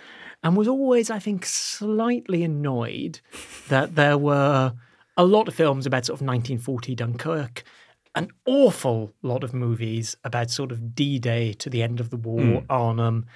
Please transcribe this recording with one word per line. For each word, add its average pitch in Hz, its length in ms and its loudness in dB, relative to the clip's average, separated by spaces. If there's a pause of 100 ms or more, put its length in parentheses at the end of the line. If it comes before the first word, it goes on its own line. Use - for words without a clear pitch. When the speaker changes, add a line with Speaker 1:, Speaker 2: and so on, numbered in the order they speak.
(420)
Speaker 1:
and 170 140 2
was 214 120 2
always, 254 400 2
I 220 100 -6
think, 196 280 -6
slightly 214 960 -2
annoyed 139 800 -2 (480)
that 139 260 2
there 147 240 6
were 139 560 2 (420)
a 180 80 6
lot 214 240 6
of 208 60 -8
films 135 320 2
about 127 180 0
sort - 160 -6
of 139 60 -4
nineteen 123 320 -2
forty 127 360 -6
Dunkirk, 120 680 -4 (520)
an - 140 -4 (160)
awful 151 800 2
lot 131 220 -2
of 123 100 -6
movies 113 600 -2 (100)
about 120 260 -4
sort 131 220 -6
of 117 220 -8
D-Day 120 600 0
to - 160 -10
the 120 120 0
end 117 180 -2
of 117 100 -6
the 120 80 -6
war, 117 220 -2
Speaker 2:
Mm. 120 280 2
Speaker 1:
Arnhem, 117 560 0 (120)